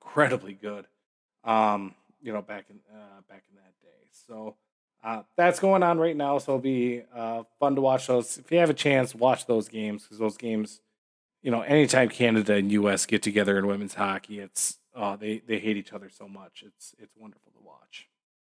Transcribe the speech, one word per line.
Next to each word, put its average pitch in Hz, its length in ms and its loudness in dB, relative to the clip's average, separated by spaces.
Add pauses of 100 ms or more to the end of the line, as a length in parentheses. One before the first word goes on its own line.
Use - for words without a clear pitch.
incredibly 123 520 -2
good, 101 340 -14 (560)
um, 104 500 0 (280)
you 120 100 -12
know, 104 100 -6
back 101 280 -16
in, 104 100 -20 (100)
uh, 101 380 -20
back 98 220 -20
in 98 60 -20
that 95 260 -20
day. - 300 -20
So, 110 440 -16 (480)
uh, 110 200 -6 (120)
that's 175 240 4
going 190 240 4
on 170 160 4
right 165 160 0
now. 143 220 0
So 139 160 -4
it'll 131 80 -2
be, 123 420 -2 (100)
uh, 117 300 -8 (160)
fun 139 160 2
to 135 60 0
watch 131 260 2
those. 123 300 0
If - 140 -18
you 170 80 4
have 165 100 6
a 147 40 2
chance, 135 400 2
watch 120 320 2
those 113 240 0
games, 107 380 -8
'cause 107 120 -16
those 110 180 -2
games, 110 440 -6 (600)
you 135 80 -2
know, 117 100 0
anytime 131 480 4
Canada 110 460 2
and 101 160 2
U 104 180 2
S 95 160 0
get 104 160 0
together 101 360 2
in 98 100 0
women's 101 260 -4
hockey, 101 460 -6
it's, - 400 -6 (160)
uh, 101 200 -6
they, 107 220 -6
they 110 220 -6
hate 107 180 -2
each 101 160 -12
other 98 160 -18
so - 180 -20
much. 98 380 -20
It's, - 320 -20
it's 107 180 -20
wonderful 107 360 -20
to 110 100 -20
watch. - 480 -20 (500)